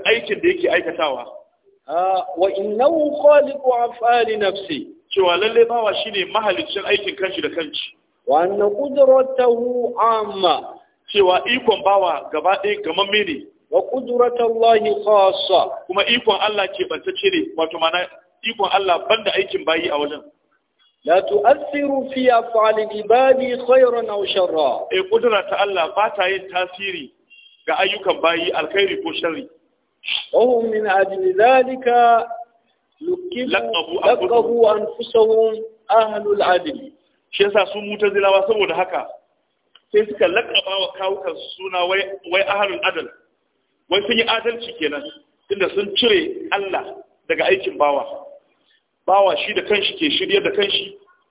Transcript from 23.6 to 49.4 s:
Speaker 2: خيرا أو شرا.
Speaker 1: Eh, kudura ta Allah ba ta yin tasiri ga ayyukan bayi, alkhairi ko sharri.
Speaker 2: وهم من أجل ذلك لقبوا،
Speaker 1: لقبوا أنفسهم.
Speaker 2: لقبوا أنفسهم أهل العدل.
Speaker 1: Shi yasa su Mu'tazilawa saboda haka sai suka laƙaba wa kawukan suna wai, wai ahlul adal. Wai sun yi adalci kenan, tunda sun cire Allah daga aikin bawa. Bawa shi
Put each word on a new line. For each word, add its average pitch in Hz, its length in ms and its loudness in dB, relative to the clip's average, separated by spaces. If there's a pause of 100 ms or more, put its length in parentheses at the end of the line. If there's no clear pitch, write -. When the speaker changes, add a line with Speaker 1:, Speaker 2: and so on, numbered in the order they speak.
Speaker 2:
خيرا 240 440 4
أو 202 140 -4
شرا. 160 640 0
Speaker 1:
Eh, 190 200 0
kudura 220 380 2
ta 196 120 -4
Allah 185 340 -2
ba 214 220 0
ta 185 80 0
yin 190 240 -4
tasiri 180 640 -8 (540)
ga 156 100 0
ayyukan 196 440 -2
bayi, 170 300 0
alkhairi 170 520 -2
ko 160 180 -6
sharri. 160 260 -6 (840)
Speaker 2:
وهم 233 360 4
من 214 180 -2
أجل 190 540 2
ذلك 254 460 4 (1120)
لقبوا، 240 1000 -4
Speaker 1:
لقبوا 202 100 4
أنفسهم. 240 160 0
Speaker 2:
لقبوا 233 460 4
أنفسهم 220 880 0 (280)
أهل 214 400 2
العدل. - 600 -2 (400)
Speaker 1:
Shi 202 120 0
yasa 202 300 2
su 208 80 -10
Mu'tazilawa 202 640 2
saboda 190 280 0
haka 175 320 -4 (840)
sai 214 160 4
suka 208 200 0
laƙaba 196 540 -2
wa 180 160 -4
kawukan 190 380 -4 (220)
suna 185 280 -4
wai, 190 140 0 (320)
wai 190 160 2
ahlul 202 360 -2
adal. 165 240 -4 (800)
Wai 202 180 0
sun 233 100 0
yi 226 60 2
adalci 226 560 -4
kenan, 147 240 -6 (460)
tunda 190 260 -2
sun 202 200 -4
cire 196 560 0
Allah 190 440 -6 (320)
daga 160 180 -2
aikin 185 320 -2
bawa. 143 280 0 (1040)
Bawa - 300 4
shi 214 160 -6